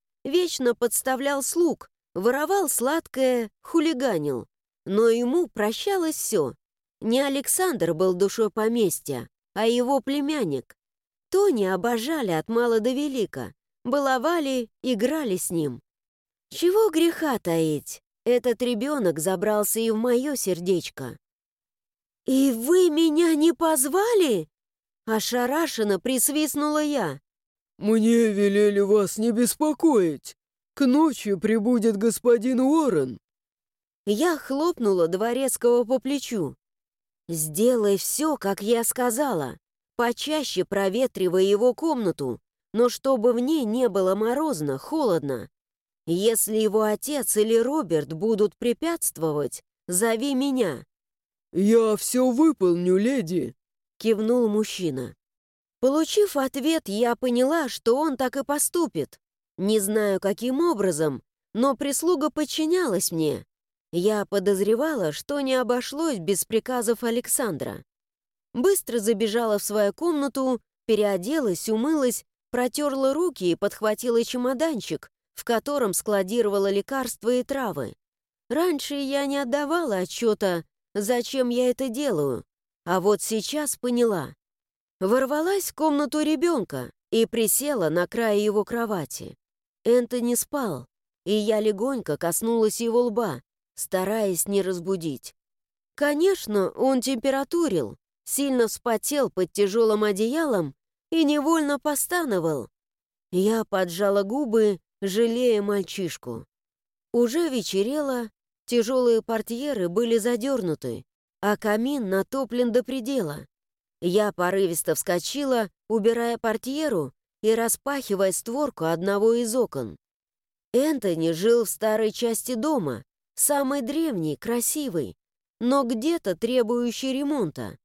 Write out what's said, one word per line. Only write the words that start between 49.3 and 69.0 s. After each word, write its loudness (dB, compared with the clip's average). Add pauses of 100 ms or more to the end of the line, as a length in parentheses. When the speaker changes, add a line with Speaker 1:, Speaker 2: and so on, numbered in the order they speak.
Speaker 1:
зови 0
меня». 0 (680)
Speaker 2:
«Я 4
все 0
выполню, 2
леди», -2 (500)
Speaker 1:
кивнул 2
мужчина. -4 (640)
Получив 2
ответ, -2
я 0
поняла, 0
что 0
он -2
так -2
и -2
поступит. -4 (380)
Не 0
знаю, 0
каким -2
образом, 0 (320)
но 2
прислуга 0
подчинялась -2
мне. -2 (460)
Я 0
подозревала, 0
что -6
не 0
обошлось -2
без -2
приказов -2
Александра. -4 (720)
Быстро 0
забежала 0